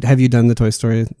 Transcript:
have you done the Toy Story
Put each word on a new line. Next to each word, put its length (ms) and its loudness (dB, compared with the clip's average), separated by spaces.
have 160 2
you 80 2
done 200 2
the 80 0
Toy 160 0
Story 340 -2